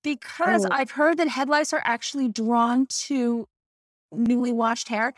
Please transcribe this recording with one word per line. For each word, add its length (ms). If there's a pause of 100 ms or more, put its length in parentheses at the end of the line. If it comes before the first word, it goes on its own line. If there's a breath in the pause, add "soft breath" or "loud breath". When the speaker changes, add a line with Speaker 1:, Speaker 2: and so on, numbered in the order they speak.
Speaker 1:
Because 600
Speaker 2:
Oh. 60
Speaker 1:
I've 220
heard 260
that 80
head 220
lice 240
are 120
actually 440
drawn 580
to 600 (680)
newly 400
washed 360
hair. 300